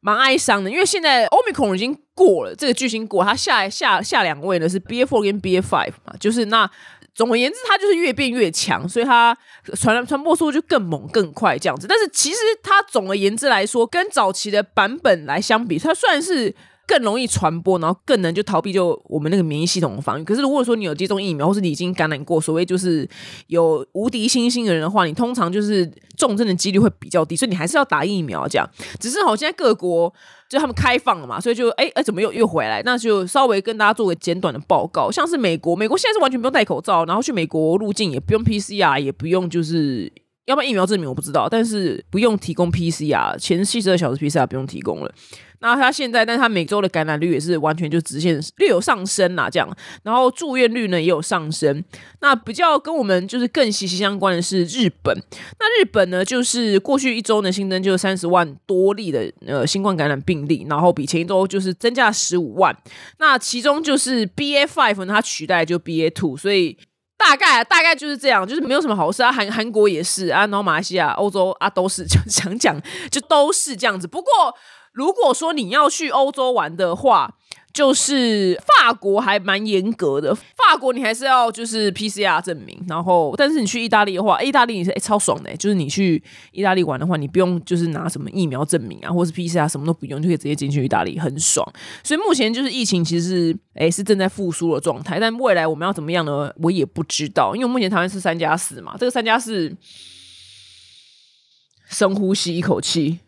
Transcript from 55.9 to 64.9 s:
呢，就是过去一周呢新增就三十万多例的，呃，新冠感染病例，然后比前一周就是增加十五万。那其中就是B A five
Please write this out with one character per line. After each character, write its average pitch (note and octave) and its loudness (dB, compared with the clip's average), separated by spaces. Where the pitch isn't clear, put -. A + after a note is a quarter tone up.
呢， F3+ 0
就 B3 -2
是 A3+ 2
过 C4+ 0
去 C4 0
一 A3+ -4
周 G#3+ 2
呢 F#3 0
新 G3 -4
增 F#3 -2
就 F#3+ 2
三 F#3+ 0
十 F#3 -6
万 E3+ 2
多 F#3+ 2
例 G3+ -6
的， A2+ -2
呃， C3 -2
新 G3 -2
冠 G3 2
感 D3+ 0
染 C#3+ -2
病 D3 -2
例， C3+ -2
然 D3 -2
后 F3 6
比 D3+ -2
前 E3 -2
一 E3+ -2
周 F#3+ 0
就 G3 -4
是 F#3 -4
增 A#3 -2
加 B3 4
十 - -2
五 C#3 -4
万。 D#3+ 2
那 C4+ 4
其 A#3+ -4
中 C#4+ 2
就 C#4+ 2
是 B3+ 0
B C#4+ -4
A C#4+ 4
five A3 0